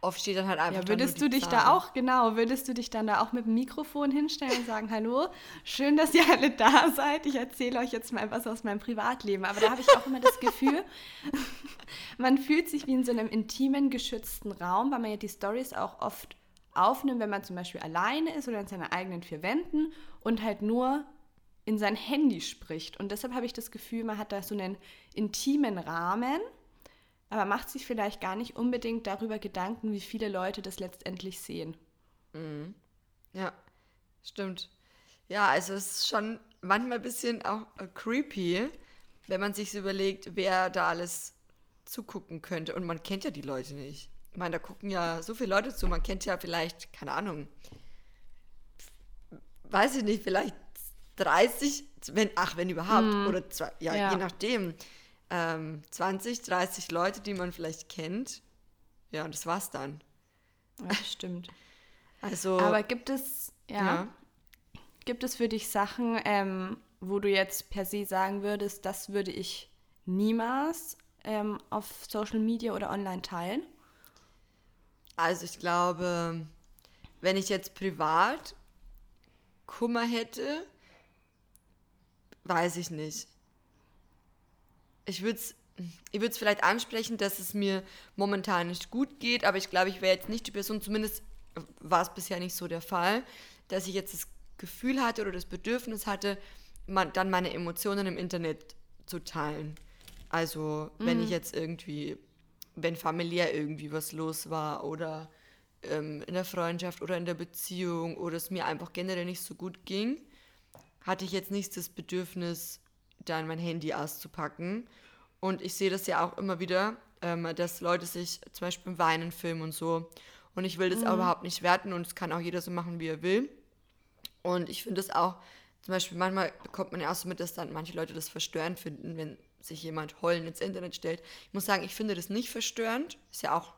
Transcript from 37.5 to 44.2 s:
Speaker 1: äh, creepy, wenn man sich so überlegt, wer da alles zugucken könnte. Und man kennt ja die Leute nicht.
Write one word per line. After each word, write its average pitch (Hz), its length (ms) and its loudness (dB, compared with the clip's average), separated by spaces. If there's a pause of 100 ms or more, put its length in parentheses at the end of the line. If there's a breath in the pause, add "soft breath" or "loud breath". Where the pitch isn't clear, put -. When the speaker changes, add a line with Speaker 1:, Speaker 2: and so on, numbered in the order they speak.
Speaker 1:
äh, 190 160 -10
creepy, 220 760 0 (600 soft breath)
wenn 190 120 0
man 202 140 0
sich 208 160 -6
so 208 80 -6
überlegt, 196 560 -2
wer 185 340 4
da 175 200 2
alles 170 460 -4 (500)
zugucken - 580 -10
könnte. 160 320 -4
Und 185 100 -2
man 170 180 -4
kennt 196 220 -4
ja - 60 0
die 175 100 -10
Leute 135 340 -6
nicht. 143 360 -12 (220)